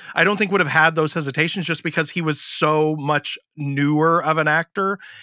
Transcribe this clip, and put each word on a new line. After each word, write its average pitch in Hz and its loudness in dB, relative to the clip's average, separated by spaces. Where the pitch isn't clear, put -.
I 170 4
don't 202 2
think 202 0
would 190 2
have 156 2
had 160 4
those 156 0
hesitations 156 -2
just 160 -4
because 160 -2
he 175 -4
was 156 -2
so 156 0
much 147 -4
newer 151 2
of 156 0
an 156 2
actor. 190 -2